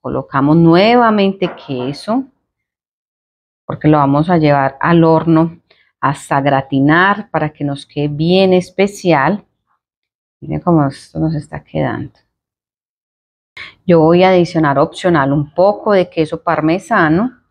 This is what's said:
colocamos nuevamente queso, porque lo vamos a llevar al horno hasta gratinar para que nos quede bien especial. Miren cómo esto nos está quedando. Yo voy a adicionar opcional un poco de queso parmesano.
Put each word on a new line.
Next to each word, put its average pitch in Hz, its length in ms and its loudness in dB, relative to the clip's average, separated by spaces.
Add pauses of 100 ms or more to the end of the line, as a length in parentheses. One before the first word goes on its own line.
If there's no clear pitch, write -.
colocamos 135 560 -2
nuevamente 196 920 2 (160)
queso, 143 580 -6 (1400)
porque - 240 -2
lo 151 80 4
vamos 143 320 0
a 180 80 2
llevar 143 420 0
al 170 240 2
horno 160 580 0 (380)
hasta 139 440 -4
gratinar 147 880 0
para 151 200 -4
que 147 140 -12
nos 143 220 -8
quede 147 220 -6
bien 180 440 0
especial. 185 920 -2 (920)
Miren 151 200 -8
cómo 156 260 0
esto - 320 -10
nos 160 160 -4
está 147 300 -12
quedando. - 480 -6 (1700)
Yo 170 140 4
voy 170 240 4
a 185 40 4
adicionar 160 500 0
opcional 151 540 -2
un 147 220 -4
poco 208 400 0
de 180 160 0
queso 165 320 -4
parmesano. 170 1000 -2 (100)